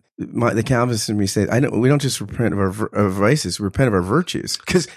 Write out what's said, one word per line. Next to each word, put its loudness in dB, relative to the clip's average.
my, -2
the 0
Calvinists 0
in -2
me 2
say, 0
I 2
don't, 0
we 4
don't 2
just -4
repent -2
of 0
our 2
vir-, -4
of 2
vices, 2
we -6
repent 0
of 0
our 4
virtues, -2
'cause, 0